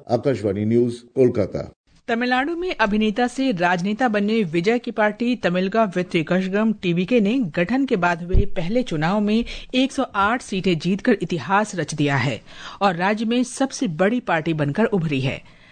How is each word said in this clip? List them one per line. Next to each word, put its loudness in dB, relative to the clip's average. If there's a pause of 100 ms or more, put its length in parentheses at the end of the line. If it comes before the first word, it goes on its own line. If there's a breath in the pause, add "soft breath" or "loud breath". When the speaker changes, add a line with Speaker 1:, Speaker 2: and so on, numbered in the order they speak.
(120)
Speaker 1:
आकाशवाणी 0
न्यूज, 2 (220)
कोलकाता। 0 (380)
Speaker 2:
तमिलनाडु 0
में -4
अभिनेता 0
से -2
राजनेता 0
बने 0
विजय 0
की -8
पार्टी 0
तमिलगा 0 (120)
वित्तीय -2
कषगम 0
टीवीके 0
ने 2 (200)
गठन 0
के 0
बाद 0
हुए 4 (100)
पहले 0
चुनाव 0
में 2 (320 loud breath)
एक 2
सौ -2 (120)
आठ 2
सीटें 0
जीतकर 2
इतिहास -2
रच -4
दिया 2
है -2 (400 loud breath)
और 2
राज्य 0
में 2
सबसे -2
बड़ी 0
पार्टी 0
बनकर 0
उभरी 0
है। -4 (300 loud breath)